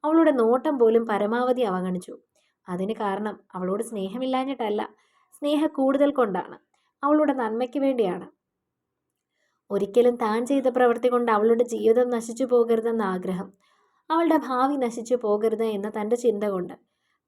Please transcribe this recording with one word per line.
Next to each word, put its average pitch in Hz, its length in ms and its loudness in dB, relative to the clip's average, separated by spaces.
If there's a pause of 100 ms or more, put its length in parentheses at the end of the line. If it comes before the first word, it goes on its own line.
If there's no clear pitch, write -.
അവളുടെ 311 280 4
നോട്ടം 254 480 2
പോലും 226 260 6
പരമാവധി 233 560 0
അവഗണിച്ചു. 185 520 -4 (540)
അതിന് 190 260 -4
കാരണം 208 420 -4 (180)
അവളോട് 185 300 -4
സ്നേഹമില്ലാഞ്ഞിട്ടല്ല, 233 960 -4 (520)
സ്നേഹക്കൂടുതൽ 285 800 0
കൊണ്ടാണ്. 196 460 -2 (460)
അവളുടെ 294 300 2
നന്മയ്ക്ക് 240 460 -4
വേണ്ടിയാണ്. 208 480 0 (1400)
ഒരിക്കലും 202 440 2
താൻ 220 300 -2
ചെയ്ത 269 220 0
പ്രവൃത്തി 247 400 2
കൊണ്ട് 240 240 2
അവളുടെ 226 320 4
ജീവിതം 226 460 2
നശിച്ചു 233 360 -4
പോകരുതെന്ന 226 580 2
ആഗ്രഹം, 185 440 -4 (600)
അവളുടെ 320 280 2
ഭാവി 262 380 0
നശിച്ചു 240 400 -2
പോകരുത് 220 500 0
എന്ന 214 240 -4
തൻ്റെ 214 260 -2
ചിന്ത 220 280 0
കൊണ്ട്. 185 320 -4 (520)